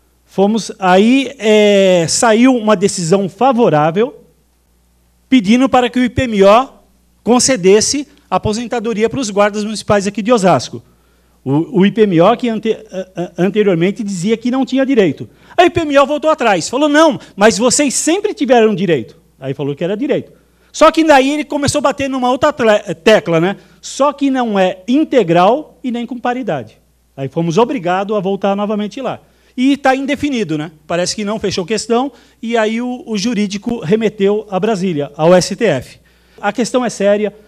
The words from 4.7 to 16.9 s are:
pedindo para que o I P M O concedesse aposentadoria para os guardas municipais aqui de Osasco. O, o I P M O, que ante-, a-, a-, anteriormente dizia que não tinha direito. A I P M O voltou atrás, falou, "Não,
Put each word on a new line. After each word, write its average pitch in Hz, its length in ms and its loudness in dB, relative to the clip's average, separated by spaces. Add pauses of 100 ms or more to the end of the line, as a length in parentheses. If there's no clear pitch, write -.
pedindo 247 400 2
para 247 220 2
que 247 100 -4
o 254 40 0
I 240 60 -2
P 262 160 -4
M 214 180 0
O 226 260 4 (540)
concedesse 233 840 2 (220)
aposentadoria 220 800 -4
para 247 100 -6
os 214 120 -6
guardas 202 320 0
municipais 208 420 -2
aqui 208 160 -6
de 202 100 -2
Osasco. 170 520 0 (600)
O, 165 360 -2
o 190 60 6
I 202 60 2
P 220 120 2
M 175 180 2
O, 214 160 4
que 247 100 -6
ante-, 220 260 -4
a-, 185 500 -10
a-, 175 160 -10
anteriormente 196 640 0
dizia 202 340 -4
que 233 140 -4
não 262 120 -2
tinha 262 220 -2
direito. 196 420 0 (300)
A 359 80 6
I 349 60 2
P 339 100 -2
M 294 160 0
O 277 80 6
voltou 294 240 -2
atrás, 220 400 0
falou, 285 180 0
"Não, 294 320 2 (160)